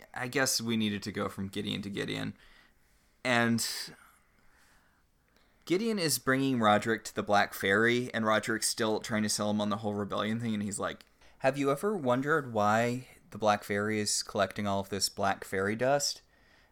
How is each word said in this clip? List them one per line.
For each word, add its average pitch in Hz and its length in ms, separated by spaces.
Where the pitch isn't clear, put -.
I 127 140
guess 127 340
we 113 160
needed 104 260
to 110 80
go 101 180
from 98 180
Gideon 104 340
to 101 80
Gideon. 104 460
And 117 420
Gideon 208 340
is 156 200
bringing 135 400
Roderick 107 460
to - 100
the 107 80
Black 101 300
Fairy, 117 600
and 113 120
Roderick's 107 420
still 110 320
trying 107 240
to 107 60
sell 104 200
him 107 120
on 104 80
the 101 80
whole 107 160
rebellion 104 460
thing, 117 140
and 104 100
he's 95 160
like, 85 260
"Have 135 180
you 139 140
ever 202 240
wondered 139 560
why 113 560
the - 80
Black 104 260
Fairy 104 380
is - 220
collecting 101 440
all 98 140
of 98 80
this 98 180
Black 98 380
Fairy 101 320
dust?" 135 440